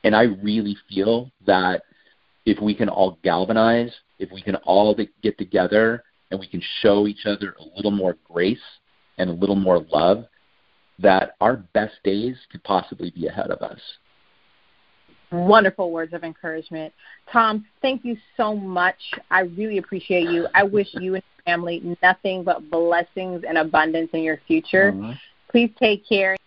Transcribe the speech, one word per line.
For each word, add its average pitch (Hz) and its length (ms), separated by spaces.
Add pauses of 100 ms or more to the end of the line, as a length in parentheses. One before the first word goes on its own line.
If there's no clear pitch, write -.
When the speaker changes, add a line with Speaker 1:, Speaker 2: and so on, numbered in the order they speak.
Speaker 1:
And 107 100
I 110 80
really 104 540 (140)
feel 113 400 (160)
that 92 380 (600)
if 107 160
we 104 140
can 107 160
all 95 320
galvanize, 110 680 (260)
if 95 120
we 95 120
can 101 140
all 104 380
be-, 107 160 (120)
get 107 160
together 104 680 (260)
and 95 80
we 95 80
can 87 160 (180)
show 104 280
each 104 180
other 101 320
a - 180
little 101 140
more 92 340
grace 92 380 (560)
and 92 100
a 87 40
little 98 240
more 90 240 (120)
love, 92 320 (760)
that 95 400
our 123 160
best 107 480
days 110 320 (160)
could 87 100
possibly 87 480
be 85 160
ahead - 240
of - 120
us. - 180 (1500)
Speaker 2:
Wonderful 190 580
words 165 220
of 170 100
encouragement. 160 720 (380)
Tom, 220 340 (160)
thank 262 220
you 240 120 (200)
so 214 180
much. 185 420 (340)
I 185 100
really 190 380
appreciate 175 520
you. 170 240
I 196 80
wish 202 300
you 185 240
and 185 60
your - 220
family 170 560
nothing 185 440
but 156 260
blessings 170 760
and 160 120
abundance 160 540
in 160 100
your 156 240
future. 185 460
Speaker 1:
Mm-hmm. 104 200 (360)
Speaker 2:
Please 233 220 (100)
take 208 280
care. 190 280 (100)